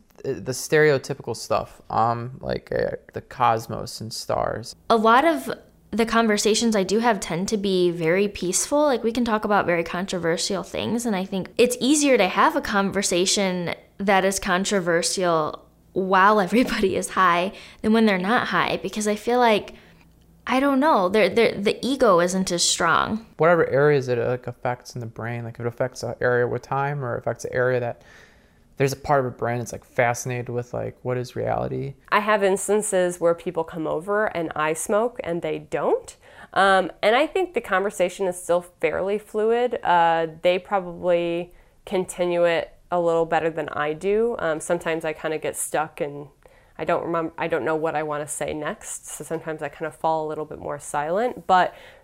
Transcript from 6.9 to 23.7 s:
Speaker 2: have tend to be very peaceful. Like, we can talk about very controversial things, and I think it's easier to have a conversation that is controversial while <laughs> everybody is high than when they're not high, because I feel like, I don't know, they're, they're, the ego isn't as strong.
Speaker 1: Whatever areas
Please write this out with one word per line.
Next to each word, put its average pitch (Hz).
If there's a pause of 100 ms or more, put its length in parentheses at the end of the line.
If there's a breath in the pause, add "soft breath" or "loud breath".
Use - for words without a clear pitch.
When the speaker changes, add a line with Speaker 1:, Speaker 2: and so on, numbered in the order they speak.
Speaker 2:
have 226
tend 180
to 220
be 185
very 170
peaceful. 202
Like, 269
we 233
can 247
talk 220
about 208
very 170
controversial 180
things, 214
and 214
I 185
think 190
it's 247
easier 277
to 185
have 262
a 277
conversation 190 (220)
that 196
is 196
controversial 175 (280)
while 190
<laughs> 185
everybody 220
is 190
high 180 (300 loud breath)
than 220
when 226
they're 196
not 202
high, 175
because 208
I 208
feel 240
like, 226 (720 loud breath)
I 254
don't 277
know, 262
they're, 196
they're, 214
the 202
ego 233
isn't 185
as 175
strong. 180 (120)
Speaker 1:
Whatever 165
areas 139